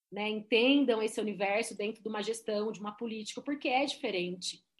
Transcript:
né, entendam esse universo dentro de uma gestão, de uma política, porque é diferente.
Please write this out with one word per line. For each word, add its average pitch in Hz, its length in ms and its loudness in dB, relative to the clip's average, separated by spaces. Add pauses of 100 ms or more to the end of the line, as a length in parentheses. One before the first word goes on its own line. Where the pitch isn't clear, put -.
(120)
né, 208 160 -4
entendam 226 760 4
esse 220 200 0
universo 202 560 0
dentro 214 260 -4
de 220 60 -4
uma 214 120 -4
gestão, 214 520 -2
de 170 80 -12
uma 208 100 -6
política, 220 500 -8
porque 294 280 -4
é 262 160 2
diferente. 185 760 -4 (180)